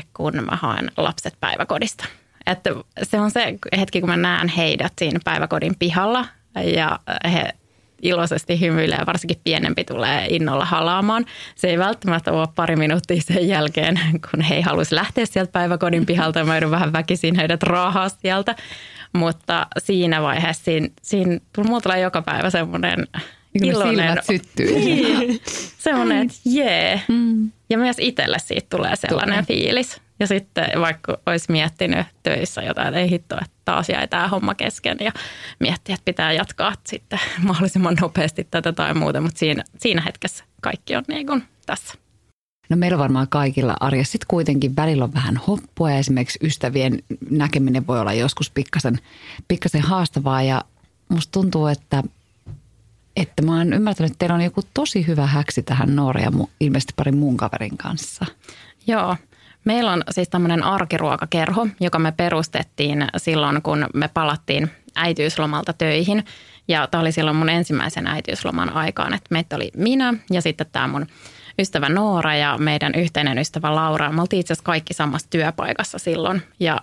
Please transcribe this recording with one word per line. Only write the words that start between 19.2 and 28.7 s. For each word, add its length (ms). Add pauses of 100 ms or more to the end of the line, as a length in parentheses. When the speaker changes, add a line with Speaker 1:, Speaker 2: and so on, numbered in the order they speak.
Speaker 1:
siinä 420
vaiheessa 420
siinä, 240 (140)
siinä, 380 (180)
mulla 240
tulee 180
joka 220
päivä 280
semmoinen 580 (460)
Speaker 2:
Niin, 80
kun 20
Speaker 1:
iloinen 440
Speaker 2:
silmät 180
syttyy. 500
Speaker 1:
Niin. 680 (360)
Semmoinen, 440
että 240
jee. 600
Speaker 2:
Mm. 440 (180)
Speaker 1:
Ja 80
myös 220
itselle 400
siitä 280 (100)